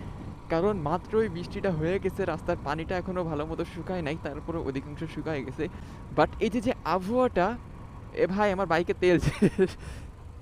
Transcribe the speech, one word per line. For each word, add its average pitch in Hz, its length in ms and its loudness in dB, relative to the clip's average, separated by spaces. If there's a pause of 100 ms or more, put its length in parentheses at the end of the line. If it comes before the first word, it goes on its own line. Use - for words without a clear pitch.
(500)
কারণ 190 280 2
মাত্রই 180 520 2
বৃষ্টিটা 175 420 -2
হয়ে 165 280 2
গেছে, 190 260 0
রাস্তার 170 380 0
পানিটা 160 340 -2
এখনও 180 260 -2
ভালো 156 220 0
মতো 160 200 -2
শুকায় 175 360 -4
নাই, 160 220 -2
তারপরে 151 340 -6
অধিকাংশ 139 460 -4 (120)
শুকায় 147 300 -4
গেছে। 147 220 -4 (500)
But 254 120 6 (100)
এই 220 100 4
যে, 233 120 2
যে 240 120 2 (120)
আবহাওয়াটা, 196 720 2 (560)
এ 170 140 2
ভাই, 202 240 4
আমার 185 160 0
বাইকে 170 260 4
তেল 180 260 6
শেষ। 185 500 4 (720)